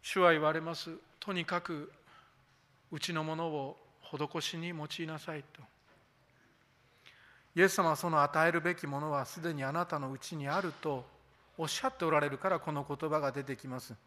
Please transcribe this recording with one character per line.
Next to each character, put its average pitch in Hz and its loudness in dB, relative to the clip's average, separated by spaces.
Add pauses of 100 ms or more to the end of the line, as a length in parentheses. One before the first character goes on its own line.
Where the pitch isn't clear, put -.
主 - -2
は 175 10
言 156 6
わ 156 4
れ 160 0
ま 165 -6
す。 160 -10 (240)
「と 196 -6
に 175 0
か 175 0
く 156 -6 (1000)
う 156 -8
ち 175 -4
の 160 -2
も 156 -2
の 165 -2
を 143 -4 (260)
施 151 -4
し - -6
に 165 -6
用 175 -8
い 156 -6
な 156 -8
さ 156 -8
い」 143 -10
と。 143 -20 (1900)
イ 170 8
エ 190 10
ス 185 4
様 175 4
は、 160 4
そ 175 -2
の 156 6
与 156 6
え 175 6
る 165 2
べ 175 0
き 156 -8
も 143 -2
の 151 -2
は 139 0
す - -12
で 165 -2
に 139 -2
あ 135 -2
な 170 0
た 160 -4
の 135 -4
う 135 -8
ち - -10
に 139 -4
あ 170 0
る 175 -2
と 135 -4 (520)
お 165 -2
っ - -2
し - -4
ゃ 262 2
っ - -8
て 170 0
お 160 4
ら 151 8
れ 143 0
る 135 -6
か - -2
ら、 180 2
こ - -4
の 143 -4
言 147 -4
葉 151 2
が 139 0
出 135 -4
て 131 -6
き - -14
ま 127 -6
す。 - -14 (140)